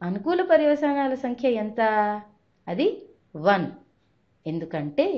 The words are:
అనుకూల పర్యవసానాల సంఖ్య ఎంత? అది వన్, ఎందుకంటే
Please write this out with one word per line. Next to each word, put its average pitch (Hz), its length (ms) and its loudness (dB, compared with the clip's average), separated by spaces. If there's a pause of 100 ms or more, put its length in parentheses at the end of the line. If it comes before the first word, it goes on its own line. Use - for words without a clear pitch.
అనుకూల 294 320 0 (100)
పర్యవసానాల 294 640 2 (120)
సంఖ్య 240 240 -2 (140)
ఎంత? 220 180 -4 (840)
అది 220 200 0 (600)
వన్, 190 200 4 (800)
ఎందుకంటే 165 640 -2 (100)